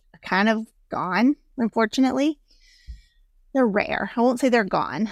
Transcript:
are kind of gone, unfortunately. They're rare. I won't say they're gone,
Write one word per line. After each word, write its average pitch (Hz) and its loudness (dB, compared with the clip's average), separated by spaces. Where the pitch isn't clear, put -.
are - -20
kind 196 0
of 220 0
gone, 185 0
unfortunately. 254 0
They're 262 2
rare. - -2
I 240 -2
won't 247 2
say 269 2
they're 233 2
gone, 175 -4